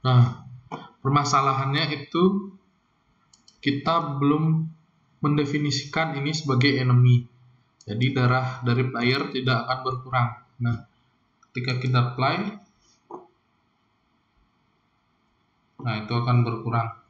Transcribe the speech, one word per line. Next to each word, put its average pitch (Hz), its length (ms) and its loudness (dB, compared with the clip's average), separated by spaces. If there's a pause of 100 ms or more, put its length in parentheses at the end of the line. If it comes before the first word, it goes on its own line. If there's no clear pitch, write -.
Nah, 123 400 4 (560)
permasalahannya 139 960 0
itu 185 560 0 (1120)
kita 143 560 -2
belum 160 480 2 (560)
mendefinisikan 147 960 -2
ini 151 160 -4
sebagai 135 400 2
enemy. 123 480 6 (640)
Jadi 113 240 -2
darah 127 480 0
dari 123 320 0
player 127 400 -2
tidak 127 320 -2
akan 127 240 -6
berkurang. 123 560 -4 (160)
Nah, 120 240 -4 (640)
ketika 127 320 -6
kita 127 200 0 (120)
apply, 165 480 -4 (3250)
nah 113 100 -4 (100)
itu - 80 -10
akan 120 320 2
berkurang. 113 560 -4 (100)